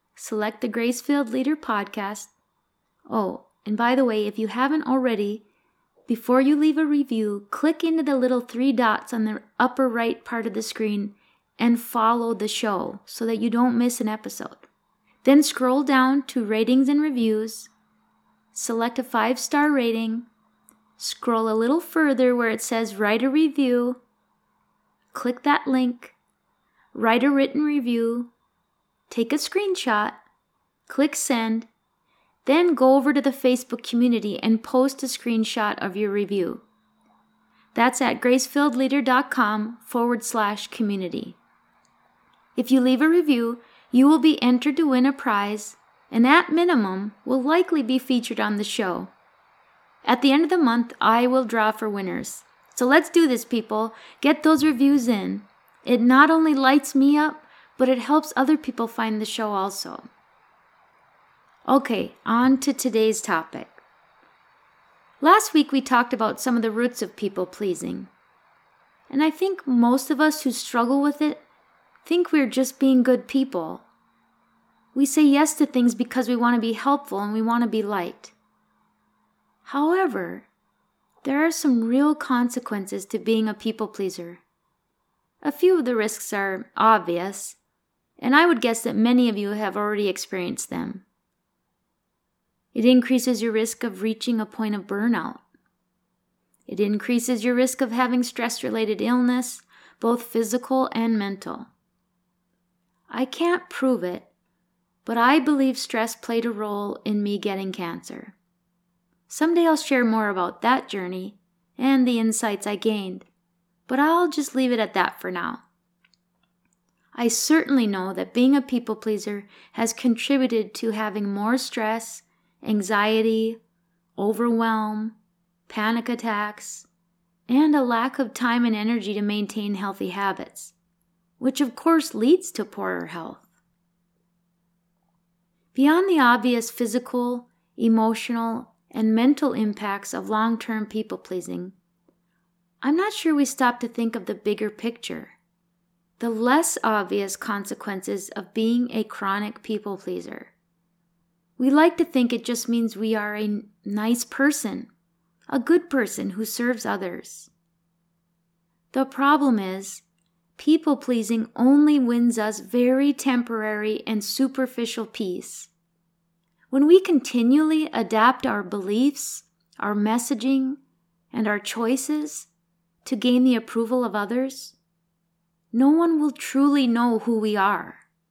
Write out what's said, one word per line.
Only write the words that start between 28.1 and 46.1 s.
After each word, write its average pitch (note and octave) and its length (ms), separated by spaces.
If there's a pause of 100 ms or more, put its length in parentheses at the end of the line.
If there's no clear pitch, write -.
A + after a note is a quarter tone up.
take A#3 200
a D4 60
screenshot, D4+ 800 (760)
click D4 260
send, A3+ 540 (800)
then E4 280
go C4 220
over C#4 160
to C#4 80
the C4+ 80
Facebook B3+ 580
community A#3 560
and A3+ 200
post C4+ 400
a C4+ 40
screenshot A3 680
of F#3 180
your G#3 160
review. G3+ 520 (1120)
That's B3 260
at B3 220
gracefilledleader C4 840
dot C4+ 260
com G#3+ 540
forward A#3+ 400
slash G#3+ 440
community. F#3+ 680 (1200)
If A#3+ 140
you C4 100
leave B3+ 220
a D#4 80
review, B3 500 (300)
you C4 180
will D#4 100
be D4 240
entered B3 360
to D#4+ 100
win B3+ 160
a C#4 80
prize, G#3 640 (340)